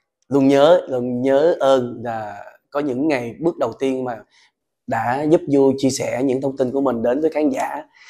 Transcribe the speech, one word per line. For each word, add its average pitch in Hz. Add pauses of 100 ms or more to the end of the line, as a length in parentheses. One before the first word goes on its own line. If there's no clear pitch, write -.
(280)
luôn 135
nhớ, 147
luôn 123
nhớ 139
ơn 127
là 107 (260)
có 143
những 143
ngày 123
bước 170
đầu 120
tiên 131
mà 120 (680)
đã 120
giúp 156
Du 139
chia 135
sẻ 120
những 131
thông 135
tin 127
của 135
mình 123
đến 123
với 156
khán 151
giả, 139 (280)